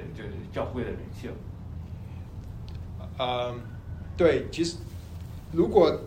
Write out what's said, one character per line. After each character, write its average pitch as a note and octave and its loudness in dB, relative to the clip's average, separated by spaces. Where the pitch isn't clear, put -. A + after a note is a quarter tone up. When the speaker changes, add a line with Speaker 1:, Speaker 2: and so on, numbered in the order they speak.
Speaker 1:
就 - -8
是 G2+ -6
教 A#2 -2
会 B2 -2
的 G#2+ -4
领 - -6
袖。 A#2 -8
Speaker 2:
呃， B2 0
对， D#3 6
其 E3 2
实 E3+ -2
如 E3+ 6
果 F#3+ 10